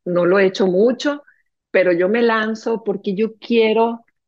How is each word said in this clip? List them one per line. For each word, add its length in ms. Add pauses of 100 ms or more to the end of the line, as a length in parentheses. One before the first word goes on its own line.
no 220
lo 120
he 80
hecho 200
mucho, 560 (480)
pero 220
yo 160
me 140
lanzo 640
porque 300
yo 220
quiero 680 (240)